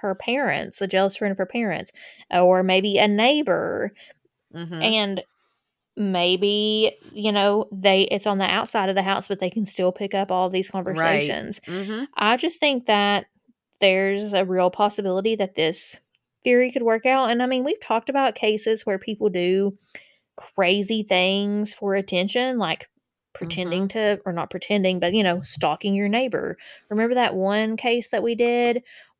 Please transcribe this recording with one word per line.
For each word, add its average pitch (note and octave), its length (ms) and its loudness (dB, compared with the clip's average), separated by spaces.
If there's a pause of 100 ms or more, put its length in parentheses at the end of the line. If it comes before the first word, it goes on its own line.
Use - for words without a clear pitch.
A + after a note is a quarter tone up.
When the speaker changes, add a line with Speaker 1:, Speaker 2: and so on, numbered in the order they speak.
Speaker 1:
her F#3+ 140 -4
parents, A3+ 680 -4
a G3 40 -2
jealous F#3+ 300 0
friend G3+ 160 -2
of F#3+ 60 -6
her - 80 -2
parents, G3+ 460 -6 (380)
or F#3 320 6
maybe F#3+ 360 2
a F3 100 4
neighbor. A3 840 0 (640)
Speaker 2:
Mm-hmm. E3+ 280 -8
Speaker 1:
And G#3 400 0 (760)
maybe, G3+ 1000 2 (160)
you G#3 200 -2
know, G3+ 400 2
they, G3 300 4
it's G3 240 0
on G3+ 120 0
the G3 120 0
outside G3 380 0
of G3 60 0
the F#3+ 80 2
house, G3 260 -2
but G3 120 -6
they F3+ 100 -2
can G#3 160 -4
still F3+ 260 0
pick G3 220 -8
up G3 180 -2
all F#3 160 0
these F#3 200 -2
Speaker 2:
Right. - 40 -12
Speaker 1:
conversations. E3 920 -2
Speaker 2:
Mm-hmm. G3 380 -6 (100)
Speaker 1:
I A3 220 2
just D#4+ 240 -2
think C4+ 260 0
that G3+ 400 2 (540)
there's G3 520 2
a G3 120 2
real F3+ 260 2
possibility G3+ 680 0
that F#3+ 180 -4
this - 440 -2 (460)
theory B3 280 4
could B3 100 -2
work A3+ 240 2
out. C4 240 2
And, A#3+ 120 2
I B3+ 40 0
mean, B3+ 180 0
we've E4 160 -2
talked - 300 -2
about C4+ 240 2
cases A3 520 0
where G3 120 0
people G#3+ 300 -4
do F#3+ 480 0 (600)
crazy G3+ 640 0
things G3+ 720 0
for G3 200 -4
attention, G3 640 -2
like E3 300 -4 (460)
pretending F3 540 -4
Speaker 2:
Mm-hmm. G#3 280 0
Speaker 1:
to, G3+ 80 -14
or F#3 80 -4
not E3+ 180 -6
pretending, F#3 500 0
but, F3 140 0
you A3 80 4
know, F3+ 200 0
stalking F3+ 520 -2
your G3+ 140 0
neighbor. A3+ 480 -2 (320)
Remember A3+ 260 0
that B3 200 2
one G#3 420 0
case A#3 340 -2
that G#3+ 120 -2
we A#3 120 -2
did A#3+ 480 2 (380)